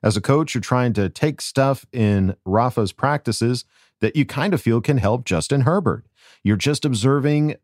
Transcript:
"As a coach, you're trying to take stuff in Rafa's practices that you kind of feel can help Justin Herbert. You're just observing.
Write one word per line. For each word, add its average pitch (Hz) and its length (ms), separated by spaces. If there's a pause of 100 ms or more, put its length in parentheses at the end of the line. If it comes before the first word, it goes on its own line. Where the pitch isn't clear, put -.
"As 117 140
a 104 60
coach, 147 340
you're 120 60
trying 123 320
to 98 160
take - 320
stuff 135 500
in 101 440 (100)
Rafa's 110 480
practices 123 720 (340)
that - 160
you 143 100
kind 180 280
of 143 80
feel 117 200
can 143 160
help 113 280
Justin 113 360
Herbert. 143 440 (380)
You're 101 120
just 139 300
observing. 143 800